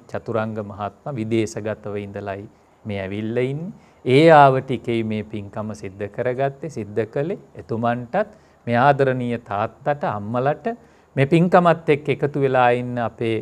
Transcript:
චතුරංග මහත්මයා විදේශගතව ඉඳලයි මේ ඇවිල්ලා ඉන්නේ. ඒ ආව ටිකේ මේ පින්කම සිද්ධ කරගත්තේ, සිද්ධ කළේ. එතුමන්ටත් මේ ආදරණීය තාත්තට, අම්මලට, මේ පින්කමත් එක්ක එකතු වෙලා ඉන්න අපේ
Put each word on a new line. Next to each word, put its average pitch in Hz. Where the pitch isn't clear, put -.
චතුරංග 110
මහත්මයා 104
විදේශගතව 110
ඉඳලයි 101
මේ 101
ඇවිල්ලා 107
ඉන්නේ. 151
ඒ 135
ආව 143
ටිකේ 120
මේ 107
පින්කම 107
සිද්ධ 101
කරගත්තේ, 135
සිද්ධ 110
කළේ. 151
එතුමන්ටත් 120
මේ 117
ආදරණීය 127
තාත්තට, 117
අම්මලට, 123
මේ 139
පින්කමත් 170
එක්ක 147
එකතු 143
වෙලා 127
ඉන්න 123
අපේ 113